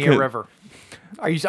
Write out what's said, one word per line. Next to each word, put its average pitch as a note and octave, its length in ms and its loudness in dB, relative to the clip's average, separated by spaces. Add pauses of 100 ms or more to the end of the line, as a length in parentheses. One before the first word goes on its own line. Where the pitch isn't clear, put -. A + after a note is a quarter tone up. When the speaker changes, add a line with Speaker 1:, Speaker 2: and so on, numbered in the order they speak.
Speaker 1:
because C#3+ 100 6
Speaker 2:
river. A#2+ 300 -2 (760)
Are G#3 100 -4
you, D#3+ 180 0